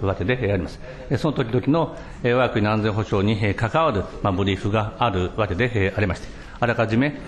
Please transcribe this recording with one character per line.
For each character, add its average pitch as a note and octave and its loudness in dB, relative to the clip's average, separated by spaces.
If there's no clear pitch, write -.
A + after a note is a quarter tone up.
わ G2 0
け - -4
で、 B2 0
え A2+ 0
ー、 G2+ 2
あ - 2
り F2+ 0
ま - -4
す。 - -14
え C#3 2
ー、 - 4
そ E3 0
の C#3+ -2
時 B2 -2
々 A#2+ 0
の、 D#3 2
え B2 2
ー、 A#2+ 4
我 B2+ 4
が - -6
国 G#2+ 0
の G#2+ 2
安 G#2+ 2
全 G#2+ 2
保 G#2 0
障 G2+ 2
に、 G#2+ 2
え G#2 2
ー、 F#2 0
関 D3 2
わ D3+ 2
る、 F#2+ 0
ま G#2+ 2
あ、 - 2
ブ F#2+ 2
リ G2 2
ー - -2
フ G2+ -2
が G#2+ 0
あ A#2+ 2
る F#2 0
わ G#2+ 0
け F#2 -2
で、 A2+ 0
え G2 2
ー、 - -8
あ - 0
り G#2 2
ま E2+ 0
し - -12
て、 - -12
あ B2 0
ら A#2 4
か A2+ 2
じ A2 2
め、 C#3+ 2